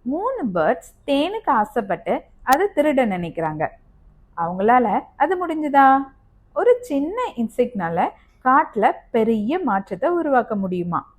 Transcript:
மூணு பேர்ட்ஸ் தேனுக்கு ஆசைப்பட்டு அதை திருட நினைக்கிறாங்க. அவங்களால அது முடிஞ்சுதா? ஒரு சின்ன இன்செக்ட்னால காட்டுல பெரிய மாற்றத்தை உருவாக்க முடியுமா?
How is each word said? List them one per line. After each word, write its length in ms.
மூணு 520
பேர்ட்ஸ் 400
தேனுக்கு 440
ஆசைப்பட்டு 720
அதை 320
திருட 300
நினைக்கிறாங்க. 600
அவங்களால 640
அது 320
முடிஞ்சுதா? 500
ஒரு 280
சின்ன 400
இன்செக்ட்னால 720
காட்டுல 480
பெரிய 480
மாற்றத்தை 500
உருவாக்க 460
முடியுமா? 640